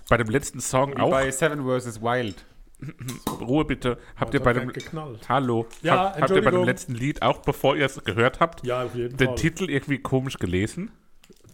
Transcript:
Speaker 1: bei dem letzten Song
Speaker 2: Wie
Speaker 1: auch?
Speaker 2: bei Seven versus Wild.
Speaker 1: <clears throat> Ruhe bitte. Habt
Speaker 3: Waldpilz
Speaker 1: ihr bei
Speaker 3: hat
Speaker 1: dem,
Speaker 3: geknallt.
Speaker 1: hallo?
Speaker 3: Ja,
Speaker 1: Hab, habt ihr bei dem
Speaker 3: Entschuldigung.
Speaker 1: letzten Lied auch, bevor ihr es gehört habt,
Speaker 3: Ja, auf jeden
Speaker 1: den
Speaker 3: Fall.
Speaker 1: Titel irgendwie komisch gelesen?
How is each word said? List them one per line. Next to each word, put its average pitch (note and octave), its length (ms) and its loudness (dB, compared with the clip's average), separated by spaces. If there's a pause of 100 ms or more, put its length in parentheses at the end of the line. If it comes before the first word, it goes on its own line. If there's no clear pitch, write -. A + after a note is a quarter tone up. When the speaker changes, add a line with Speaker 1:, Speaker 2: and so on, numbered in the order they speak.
Speaker 1:
bei A#2 80 6
dem A2+ 120 -2
letzten C3+ 300 -2
Song C3+ 360 0
Speaker 2:
Wie - 40 -2
Speaker 1:
auch? C#3 120 4
Speaker 2:
bei C3+ 200 2
Seven D3 340 0
versus A#2 360 -2
Wild. A#2 440 -2 (360)
Speaker 1:
<clears throat> - 600 -10
Ruhe C#3+ 240 2
bitte. B2 320 -2 (200)
Habt B2+ 160 -2
Speaker 3:
Waldpilz - 0 -
Speaker 1:
ihr C3 100 2
bei B2 100 4
Speaker 3:
hat B2+ 80 0
Speaker 1:
dem, B2+ 120 -6
Speaker 3:
geknallt. C3+ 560 -10
Speaker 1:
hallo? A#2+ 380 2 (140)
Speaker 3:
Ja, E3 160 4
Speaker 1:
Hab, F#3 80 2
habt G3 100 -4
ihr D3+ 40 -6
bei C#3+ 60 2
dem F#3+ 100 2
Speaker 3:
Entschuldigung. F3+ 300 6
Speaker 1:
letzten B2 300 -2
Lied C3+ 260 -4
auch, B2+ 200 2
bevor C#3+ 340 2
ihr D3 100 2
es - 180 -4
gehört A2 360 2
habt, E3 260 -2
Speaker 3:
Ja, B2 180 -2
auf A#2 120 -8
jeden A#2+ 220 -6
Speaker 1:
den C3 120 6
Speaker 3:
Fall. B2 60 -4
Speaker 1:
Titel E3 340 -2
irgendwie C#3 300 -2
komisch C3 380 -2
gelesen? G#2 540 -2 (640)